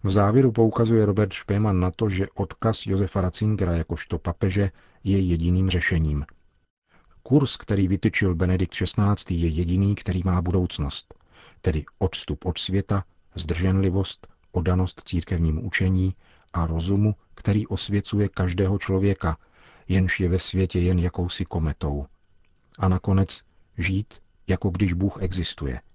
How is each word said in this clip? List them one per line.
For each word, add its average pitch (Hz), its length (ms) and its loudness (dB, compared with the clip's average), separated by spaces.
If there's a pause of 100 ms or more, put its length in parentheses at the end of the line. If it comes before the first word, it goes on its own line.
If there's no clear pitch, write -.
V 98 80 0
závěru 110 400 4
poukazuje 113 540 4
Robert 104 280 0
Špéman 101 460 0
na 90 120 2
to, 110 180 -2
že 95 240 -2
odkaz - 520 -4
Josefa 98 360 0
Ratzingera 95 520 0
jakožto 82 460 -4
papeže 95 520 -2 (320)
je 98 160 2
jediným 90 500 2
řešením. 80 560 0 (960)
Kurz, 139 340 2
který 98 300 0
vytyčil 95 480 0
Benedikt 90 380 0
šestnáctý, 98 680 0
je 85 60 2
jediný, 90 480 0
který 90 300 -4
má 90 160 2
budoucnost, 87 720 -2 (480)
tedy 76 240 -2 (120)
odstup - 480 -4
od 87 120 -4
světa, 95 460 -2 (320)
zdrženlivost, 92 920 0 (240)
oddanost 90 540 0
církevnímu 82 560 -2
učení 92 540 0 (380)
a 82 120 -2
rozumu, 98 500 0 (200)
který 104 320 0
osvěcuje 101 640 -2
každého 95 500 0
člověka, 95 580 0 (500)
jenž 92 320 2
je 90 100 2
ve 90 100 2
světě 92 400 0
jen 90 200 2
jakousi 87 460 -2
kometou. 73 600 -4 (720)
A 95 100 0
nakonec 95 540 2 (360)
žít, 92 360 -4 (340)
jako 95 220 0
když 90 240 0
Bůh 95 280 -2
existuje. 80 600 -4 (140)